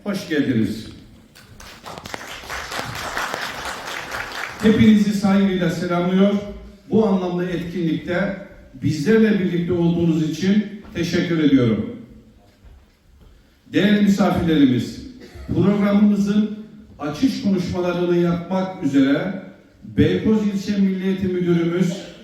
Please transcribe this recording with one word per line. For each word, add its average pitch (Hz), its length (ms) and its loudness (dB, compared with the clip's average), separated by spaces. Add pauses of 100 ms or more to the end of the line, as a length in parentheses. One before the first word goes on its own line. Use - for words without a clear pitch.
hoş 190 260 -6
geldiniz. 123 580 -2 (3750)
Hepinizi 214 500 6
saygıyla 190 560 2
selamlıyor. 180 640 2 (560)
Bu 214 180 4
anlamda 180 380 0
etkinlikte 175 920 -4 (460)
bizlerle 202 560 4
birlikte 175 340 -2
olduğunuz 165 560 2
için 202 360 0 (280)
teşekkür 170 500 -2
ediyorum. 123 420 4 (1900)
Değerli 208 280 4
misafirlerimiz, 160 1040 2 (420)
programımızın 202 1000 2 (500)
açış 151 420 -2
konuşmalarını 175 760 0
yapmak 175 680 -2
üzere 143 600 0 (400)
Beykoz 190 640 0
İlçe 202 300 -4
Milli 190 300 0
Eğitim 190 260 -2
Müdürümüz 170 640 0 (260)